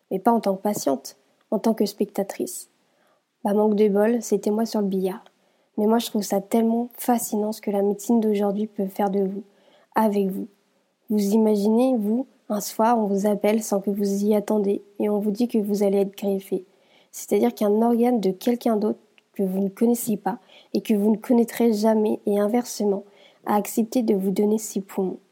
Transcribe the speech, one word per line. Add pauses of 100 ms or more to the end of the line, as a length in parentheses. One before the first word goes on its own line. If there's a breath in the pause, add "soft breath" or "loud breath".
(120)
mais
pas
en
tant
que
patiente, (320)
en
tant
que
spectatrice. (760)
Bah,
manque
de
bol,
c'était
moi
sur
le
billard. (540)
Mais
moi,
je
trouve
ça
tellement
fascinant
ce
que
la
médecine
d'aujourd'hui
peut
faire
de
vous, (520 soft breath)
avec
vous. (600)
Vous
imaginez,
vous, (220)
un
soir,
on
vous
appelle
sans
que
vous
y
attendez (160)
et
on
vous
dit
que
vous
allez
être
greffé. (460 soft breath)
C'est-à-dire
qu'un
organe
de
quelqu'un
d'autre (340)
que
vous
ne
connaissez
pas (340 soft breath)
et
que
vous
ne
connaîtrez
jamais
et
inversement (420 soft breath)
a
accepté
de
vous
donner
ses
poumons. (120)